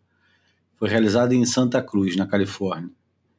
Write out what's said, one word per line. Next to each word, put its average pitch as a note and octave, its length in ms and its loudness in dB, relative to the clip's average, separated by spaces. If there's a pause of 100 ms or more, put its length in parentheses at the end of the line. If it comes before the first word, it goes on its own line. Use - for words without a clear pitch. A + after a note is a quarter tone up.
(760)
foi G#2+ 160 -4
realizado A2+ 420 2
em A#2+ 140 2
Santa B2 340 0
Cruz, F#2+ 340 -2
na F#2+ 120 0
Califórnia. F#2+ 640 -4 (480)